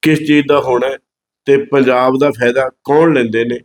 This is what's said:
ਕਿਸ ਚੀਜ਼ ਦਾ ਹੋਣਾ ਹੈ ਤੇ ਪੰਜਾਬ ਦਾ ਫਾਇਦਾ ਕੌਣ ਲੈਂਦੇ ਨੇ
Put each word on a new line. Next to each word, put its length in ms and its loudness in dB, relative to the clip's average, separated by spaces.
ਕਿਸ 160 0
ਚੀਜ਼ 300 0
ਦਾ 120 2
ਹੋਣਾ 260 -2
ਹੈ 100 -6
ਤੇ 200 2
ਪੰਜਾਬ 560 0
ਦਾ 100 2
ਫਾਇਦਾ 380 -2
ਕੌਣ 460 0
ਲੈਂਦੇ 300 -2
ਨੇ 200 -6